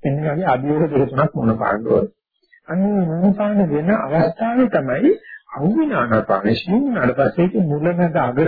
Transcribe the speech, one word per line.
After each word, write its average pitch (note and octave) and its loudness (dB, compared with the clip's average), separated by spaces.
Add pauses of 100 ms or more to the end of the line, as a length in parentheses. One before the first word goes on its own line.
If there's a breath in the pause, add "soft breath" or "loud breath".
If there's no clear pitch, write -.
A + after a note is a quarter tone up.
එන්නේ D3 -2
වගේ F3 -2
අභියෝග C#3+ 0
දෙක C#3 2
තුනක් C3+ 0
මොන A#2+ 0
පාන්න G#2+ -2
ඕනේ. G#3 0 (520 soft breath)
අන්නේ G3 0
මොන F3+ 2
පාන්න G#3 0
වෙන D3+ 0
අවස්ථාවේ A3 0
තමයි D#3 2 (360 loud breath)
අහුවෙන B3 0
ආනාපාන A2 0
ශීල F3 -2
වුණාට A3 0
පස්සේ D#3+ 0
ඒක F#3 -2
මුල, D3 0
මැද, F3 0
අග B2+ -2